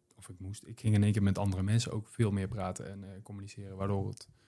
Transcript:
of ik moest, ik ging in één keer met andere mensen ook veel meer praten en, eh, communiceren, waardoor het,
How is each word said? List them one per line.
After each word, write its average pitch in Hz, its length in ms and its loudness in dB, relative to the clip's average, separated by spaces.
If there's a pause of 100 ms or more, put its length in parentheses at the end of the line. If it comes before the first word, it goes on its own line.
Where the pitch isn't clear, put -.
(160)
of - 140 -18
ik 90 100 -16
moest, 95 260 -10
ik 117 140 -14
ging 107 160 4
in 101 80 8
één 104 80 6
keer 101 120 2
met 95 140 4
andere 95 260 0
mensen 110 280 2
ook 107 160 -6
veel 107 240 2
meer 98 160 0
praten 95 440 -6
en, 98 120 -12
eh, 95 60 -12 (140)
communiceren, 101 540 -12
waardoor 98 300 0
het, - 200 -10 (200)